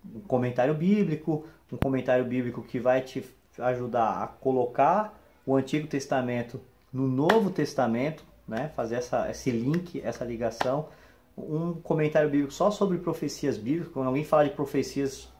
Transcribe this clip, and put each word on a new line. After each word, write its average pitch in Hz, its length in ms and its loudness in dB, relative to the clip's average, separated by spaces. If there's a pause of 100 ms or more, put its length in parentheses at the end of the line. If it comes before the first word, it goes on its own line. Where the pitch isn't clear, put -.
(160)
um 107 40 -10
comentário 127 540 2
bíblico, 160 720 2 (260)
um 120 60 -8
comentário 127 480 2
bíblico 120 360 -4
que - 160 -8
vai 127 220 2
te - 240 -8 (340)
ajudar 117 640 0
a 117 40 -4
colocar 139 920 2 (260)
o 135 100 2
Antigo 147 320 0
Testamento 123 720 -2 (320)
no 131 160 -2
Novo 170 440 4
Testamento, 135 760 0 (240)
né? 120 260 -4
Fazer 117 200 -4
essa, 123 360 -2
esse - 200 -4
link, 135 520 -2
essa 113 220 -6
ligação. 120 640 -2 (480)
Um 160 380 -4
comentário 156 560 2
bíblico 143 220 2
só 196 180 2
sobre 185 260 0
profecias 147 600 -2
bíblicas. 143 340 -2
Quando 131 140 -2
alguém 135 180 0
fala 151 200 6
de - 100 0
profecias 139 760 -2 (120)